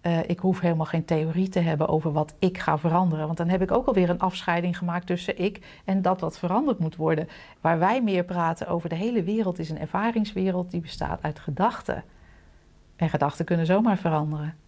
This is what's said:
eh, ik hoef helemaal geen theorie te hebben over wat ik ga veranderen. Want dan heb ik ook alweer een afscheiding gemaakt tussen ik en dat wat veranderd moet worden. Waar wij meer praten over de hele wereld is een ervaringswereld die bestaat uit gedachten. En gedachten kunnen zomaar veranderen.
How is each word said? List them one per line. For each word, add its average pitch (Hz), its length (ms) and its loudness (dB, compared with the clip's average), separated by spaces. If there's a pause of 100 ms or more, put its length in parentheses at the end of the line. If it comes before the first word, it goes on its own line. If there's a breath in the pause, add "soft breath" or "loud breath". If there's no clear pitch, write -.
eh, 170 180 2 (100)
ik 170 100 0
hoef 185 220 2
helemaal 165 260 2
geen 160 180 0
theorie 160 440 0
te 185 100 0
hebben 156 300 2
over 160 240 0
wat 151 260 0
ik 185 200 2
ga 156 200 0
veranderen. 160 480 2
Want 160 120 -4
dan 170 100 0
heb 185 140 2
ik 190 80 0
ook 254 160 2
alweer 185 240 4
een 175 80 0
afscheiding 180 600 -2
gemaakt 175 280 -4
tussen 180 320 -4
ik - 460 -6
en 190 180 0
dat 185 180 2
wat 160 180 -4
veranderd 226 400 0
moet 160 180 -2
worden. 160 320 0 (320 loud breath)
Waar 165 180 2
wij 214 240 2
meer 190 220 2
praten 170 440 -2
over 170 200 -2
de 165 60 -4
hele 214 280 0
wereld 185 360 0
is 160 120 -6
een 156 80 -4
ervaringswereld 190 920 -2
die 175 100 -2
bestaat - 420 -6
uit 151 160 -4
gedachten. - 680 -2 (920 soft breath)
En 160 140 0
gedachten 147 340 0
kunnen 165 220 0
zomaar 196 320 4
veranderen. 151 580 -2 (120)